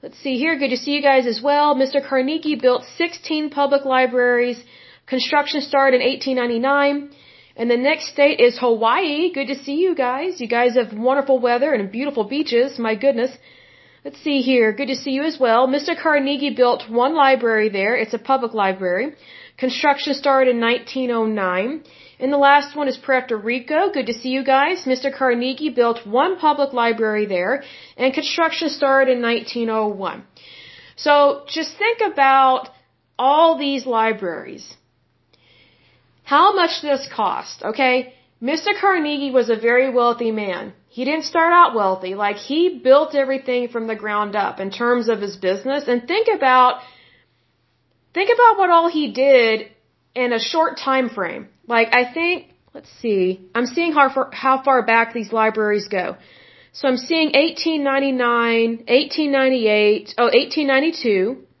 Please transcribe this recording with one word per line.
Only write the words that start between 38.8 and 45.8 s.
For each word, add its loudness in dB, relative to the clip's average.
was 2
a 0
very 2
wealthy 0
man. -6
He -8
didn't -2
start 2
out 4
wealthy. -2
Like, -4
he -2
built 4
everything -2
from -8
the -6
ground -4
up -4
in -6
terms 0
of 0
his -8
business. -4